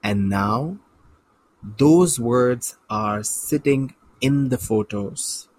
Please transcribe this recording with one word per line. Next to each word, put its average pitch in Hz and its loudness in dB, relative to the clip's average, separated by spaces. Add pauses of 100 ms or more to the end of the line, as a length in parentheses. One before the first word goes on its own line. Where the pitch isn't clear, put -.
And 101 0
now, 110 -2 (960)
those 160 6
words 123 0 (120)
are 107 -2
sitting 135 -2 (240)
in 139 2
the 123 0
photos - -4 (120)